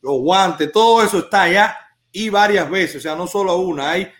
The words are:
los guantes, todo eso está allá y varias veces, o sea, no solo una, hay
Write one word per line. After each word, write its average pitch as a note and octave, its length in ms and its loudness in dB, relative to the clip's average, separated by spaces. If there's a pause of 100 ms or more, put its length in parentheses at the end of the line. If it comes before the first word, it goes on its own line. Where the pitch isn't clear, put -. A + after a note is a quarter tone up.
los C3+ 160 -2
guantes, D#3 520 0
todo A3+ 320 4
eso G3+ 180 0
está G3 220 0
allá F#3 320 2 (380)
y A3 160 -6
varias G3+ 400 2
veces, E3+ 280 -2
o C3+ 40 -10
sea, D#3 160 -6
no F3 100 -6
solo F#3+ 300 -2
una, D#3+ 360 -4
hay F#3+ 160 -4 (120)